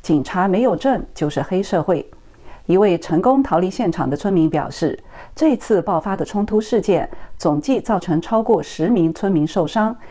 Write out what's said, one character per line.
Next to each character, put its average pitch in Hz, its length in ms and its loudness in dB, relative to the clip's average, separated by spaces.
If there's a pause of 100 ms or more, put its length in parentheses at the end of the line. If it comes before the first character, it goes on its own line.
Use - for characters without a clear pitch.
：“警 147 220 2
察 185 240 0
没 196 140 2
有 262 140 2
证 254 380 0
就 151 160 -2
是 - 120 -4
黑 185 200 -2
社 196 220 -2
会。” - 260 0 (560)
一 175 120 4
位 190 200 4
成 165 240 0
功 269 220 4
逃 170 160 0
离 185 100 0
现 190 220 -2
场 139 180 -2
的 139 80 -2
村 196 160 -2
民 160 160 4
表 143 200 -2
示， - 280 -2 (380)
这 311 200 2
次 202 260 0
爆 170 180 0
发 196 160 -4
的 165 80 -2
冲 208 220 -2
突 214 160 0
事 220 200 0
件 180 260 2 (300)
总 151 240 0
计 254 180 0
造 208 200 0
成 165 220 0
超 226 200 0
过 220 220 2
十 - 240 -4
名 170 260 2
村 196 160 -2
民 156 160 2
受 156 220 0
伤， 220 280 0 (160)